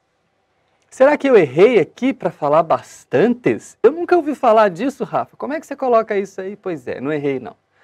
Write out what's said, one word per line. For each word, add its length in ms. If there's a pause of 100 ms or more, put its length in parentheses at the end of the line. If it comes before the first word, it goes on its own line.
(920)
Será 260
que 140
eu 60
errei 420
aqui 340
pra 200
falar 320
bastantes? 1160
Eu 120
nunca 240
ouvi 180
falar 340
disso, 360
Rafa. 320
Como 160
é 80
que 60
você 100
coloca 420
isso 220
aí? 160
Pois 320
é, 120
não 120
errei 260
não. 160 (300)